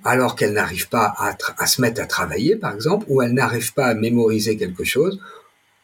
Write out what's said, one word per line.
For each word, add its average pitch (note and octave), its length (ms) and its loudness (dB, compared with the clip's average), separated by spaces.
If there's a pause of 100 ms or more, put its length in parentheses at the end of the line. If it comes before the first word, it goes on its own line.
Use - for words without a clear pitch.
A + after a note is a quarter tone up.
alors B2 320 2
qu'elle G#2 180 0
n'arrive F#2 340 -2
pas G#2+ 300 0
à G2+ 160 -2
tra-, - 240 -6
à - 100 -4
se - 140 0
mettre A#2 200 0
à F2+ 40 -6
travailler, A2 500 0
par B2+ 180 -4
exemple, F#3 360 0
ou C3 120 4
elle A#2+ 120 2
n'arrive A#2+ 400 0
pas B2 140 2
à A2+ 60 4
mémoriser A2 640 2
quelque F#2 280 -4
chose, F3+ 360 2 (640)